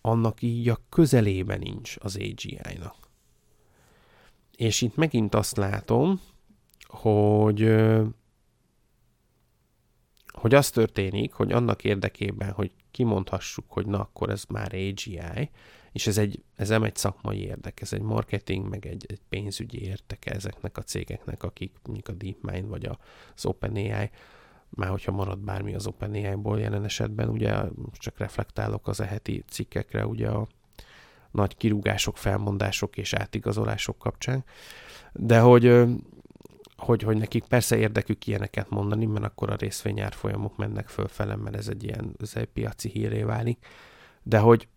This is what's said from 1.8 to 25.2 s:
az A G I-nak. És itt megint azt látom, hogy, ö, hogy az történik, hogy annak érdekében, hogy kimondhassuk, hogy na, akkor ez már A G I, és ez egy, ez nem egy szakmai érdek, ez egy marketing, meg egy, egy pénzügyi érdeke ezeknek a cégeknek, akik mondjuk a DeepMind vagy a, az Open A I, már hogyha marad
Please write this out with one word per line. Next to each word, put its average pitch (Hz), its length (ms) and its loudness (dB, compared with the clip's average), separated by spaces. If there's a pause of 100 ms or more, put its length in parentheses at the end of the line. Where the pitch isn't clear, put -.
az 95 160 -6
A 101 80 -6 (100)
G - 100 -12
I-nak. - 520 -12 (1600)
És 113 240 0
itt 113 160 0
megint 123 380 2
azt 107 220 2
látom, 117 640 2 (640)
hogy, 104 760 4
ö, 110 420 6 (2250)
hogy 117 220 2
az 139 160 8
történik, 107 640 0
hogy 104 200 0
annak 117 320 2
érdekében, 101 680 -2
hogy 95 200 -4 (180)
kimondhassuk, - 840 -2
hogy 98 140 -4
na, 101 140 -2
akkor - 300 -6
ez 98 180 -6
már 101 260 -6
A 95 180 -4
G 98 140 -10
I, 90 440 -8 (420)
és - 140 -4
ez 107 120 2
egy, 104 240 0 (140)
ez 101 120 -4
nem 110 140 4
egy 107 140 -2
szakmai 101 420 -4
érdek, 98 420 -10
ez - 120 -10
egy 101 100 -4
marketing, 104 680 -4
meg 98 180 -10
egy, 90 220 -12
egy 92 200 -12
pénzügyi 104 540 -8
érdeke - 480 -10
ezeknek - 480 -8
a - 40 -10
cégeknek, - 600 -8
akik - 400 -10
mondjuk 104 260 -10
a - 40 -10
DeepMind 95 560 -8
vagy 92 180 -8
a, 92 120 -8 (360)
az - 120 -8
Open 101 280 -4
A 104 280 -2
I, 104 80 -4 (580)
már 95 220 -4
hogyha 95 220 -4
marad 98 260 -4